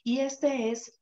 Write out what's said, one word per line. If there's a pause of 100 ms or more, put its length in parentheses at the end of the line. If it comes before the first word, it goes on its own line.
Y
este
es,